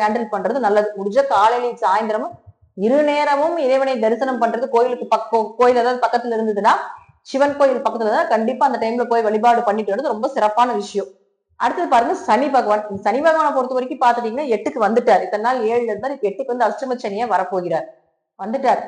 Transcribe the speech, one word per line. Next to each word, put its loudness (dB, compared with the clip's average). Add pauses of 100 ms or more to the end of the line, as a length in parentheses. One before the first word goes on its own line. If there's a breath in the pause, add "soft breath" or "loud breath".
ஹேண்டில் -2
பண்றது -2
நல்லது. 2 (100)
முடிஞ்ச 0 (100)
காலையில 2 (140)
சாயந்தரமும் 0 (520)
இரு 4 (120)
நேரமும் 0 (100)
இறைவனை 2
தரிசனம் 0
பண்றது, -2
கோயிலுக்கு 2
பக்கம், -2 (120)
கோயில் 4
அதாவது 0
பக்கத்துல -2
இருந்ததுன்னா, 2 (580 loud breath)
சிவன் 0
கோயில் 2
பக்கத்துல 0
தான், 0
கண்டிப்பா 0
அந்த -2
டைம்ல -2
போய் 2
வழிபாடு 4
பண்ணிட்டு -2
வர்றது -2
ரொம்ப -4
சிறப்பான 2 (120)
விஷயம். -6 (520)
அடுத்தது -2
பாருங்க, 2 (120)
சனி 2
பகவான். 2
இந்த -8
சனி 0
பகவானை 4
பொறுத்த -2
வரைக்கும் -4
பாத்துட்டீங்கன்னா, 0 (100)
எட்டுக்கு -4
வந்துட்டார். 4
இத்தனை -4
நாள் 0 (120)
ஏழுல 0
இருந்தார், -6
இப்ப -2
எட்டுக்கு -6
வந்து 2
அஷ்டம -6
சனியா -4
வரப்போகிறார். -2 (560)
வந்துட்டார். 0